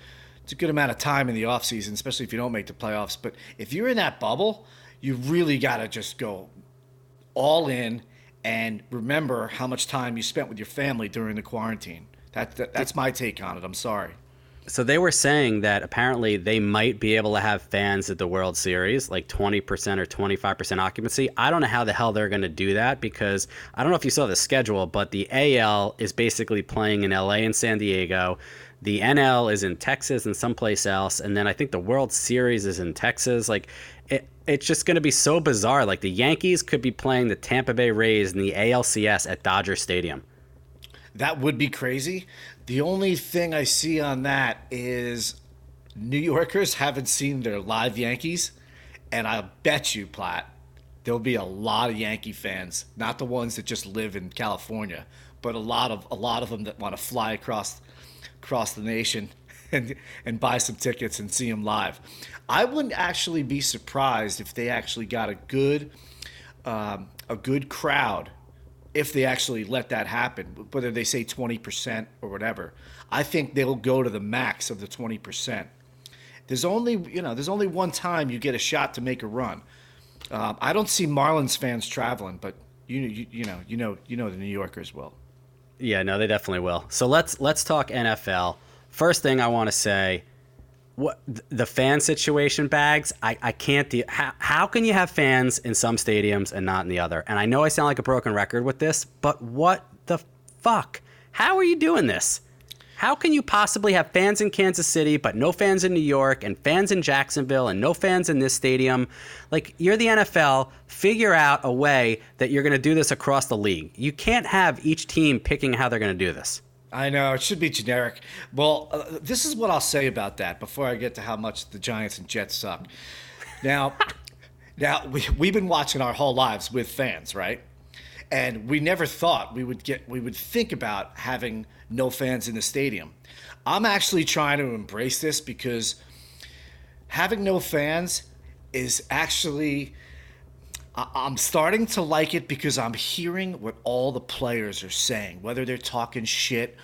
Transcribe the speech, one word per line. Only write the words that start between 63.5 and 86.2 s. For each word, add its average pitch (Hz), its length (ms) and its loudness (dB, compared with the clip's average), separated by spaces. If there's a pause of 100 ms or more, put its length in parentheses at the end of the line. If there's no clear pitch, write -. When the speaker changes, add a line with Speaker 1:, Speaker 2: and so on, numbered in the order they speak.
Speaker 1:
surprised 120 800 0
if - 140 -14
they 120 140 -4
actually 113 380 -4
got 110 220 -4
a 101 60 -6
good, 139 560 0 (720)
um, 104 440 -6 (200)
a 120 60 -6
good 135 340 -2
crowd 127 600 0 (640)
if 147 180 -2
they 135 120 2
actually 123 400 -2
let 117 260 -4
that 107 160 -2
happen, 117 640 -6
whether 120 180 -2
they 117 140 -4
say 120 200 -2
twenty 117 340 -6
percent 113 500 -8 (120)
or 110 80 -12
whatever, 98 460 -8 (360)
I 139 120 0
think 143 320 -2
they'll 135 200 2
go 127 280 2
to 120 80 0
the 104 100 -6
max 110 500 -4
of 104 100 -10
the 98 80 -12
twenty 113 300 -10
percent. 101 500 -8 (800)
There's 127 180 -2
only, 226 320 2
you 180 260 -6
know, 131 120 -4
there's 143 140 -6
only 196 200 0
one 175 240 -2
time 165 360 -2
you 120 120 -4
get 131 160 0
a - 20 -2
shot 147 360 0
to - 60 -10
make 127 220 -4
a 117 60 -8
run. 110 340 -6 (720)
Um, 107 280 -4
I 135 120 0
don't 208 160 0
see 185 180 0
Marlins 147 500 2
fans 120 300 -4
traveling, 110 520 -6
but 95 160 -10 (340)
you, 131 140 -4
you, 113 280 -8
you 117 140 -8
know, 95 240 -8
you 113 80 -6
know, 107 220 -4 (100)
you 123 80 -6
know 117 140 -4
the 92 60 -10
New 98 100 -8
Yorkers 98 460 -8
will. 71 220 -14 (640)
Speaker 2:
Yeah, 107 240 0
no, 95 160 0
they 107 80 4